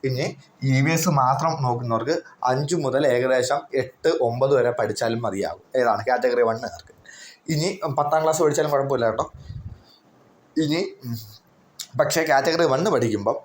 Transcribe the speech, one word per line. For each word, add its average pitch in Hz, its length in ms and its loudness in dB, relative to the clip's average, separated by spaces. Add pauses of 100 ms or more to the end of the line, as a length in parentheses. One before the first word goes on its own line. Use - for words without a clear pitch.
ഇനി 131 200 -2 (480)
ഇ 131 100 4
വി 156 100 2
എസ് 165 180 0 (120)
മാത്രം 143 300 2 (100)
നോക്കുന്നവർക്ക് 120 520 -2 (300)
അഞ്ച് 143 320 0
മുതൽ 139 300 0
ഏകദേശം 131 540 2 (140)
എട്ട്, 135 360 -2 (100)
ഒമ്പത് 123 340 2
വരെ 120 240 4
പഠിച്ചാലും 113 440 -2
മതിയാകും. 95 420 -6 (100)
ഏതാണ്? 117 320 2
കാറ്റഗറി 123 420 2
വണ്ണുകാർക്ക്. 113 460 -8 (540)
ഇനി 156 200 0 (300)
പത്താം 151 240 0
ക്ലാസ് 160 200 0
പഠിച്ചാലും 151 300 2
കുഴപ്പമില്ല 135 360 0
കേട്ടോ. 120 180 -2 (1300)
ഇനി, 156 240 0 (220)
ഉം, 120 120 -8 (800)
പക്ഷേ 147 360 0
കാറ്റഗറി 156 420 4
വണ്ണ് 170 180 2
പഠിക്കുമ്പം 113 540 0